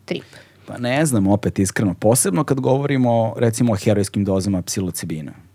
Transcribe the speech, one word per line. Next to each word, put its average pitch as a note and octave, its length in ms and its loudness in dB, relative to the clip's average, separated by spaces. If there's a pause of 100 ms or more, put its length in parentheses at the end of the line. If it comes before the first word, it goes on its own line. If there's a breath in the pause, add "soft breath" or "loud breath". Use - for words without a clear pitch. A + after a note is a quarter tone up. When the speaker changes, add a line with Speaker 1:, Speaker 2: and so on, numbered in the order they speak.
Speaker 1:
trip. - 200 -10 (420 loud breath)
Speaker 2:
Pa G#2 120 -14
ne B2+ 280 0
znam, A2 200 0
opet, G2+ 320 0
iskreno, F#2+ 360 0
posebno D3 500 2
kad C3+ 160 0
govorimo, C3 760 2
recimo, A#2 360 2
o G2+ 40 0
herojskim G2+ 480 0
dozama F#2+ 380 0
psilocibina. E2 680 -6 (220)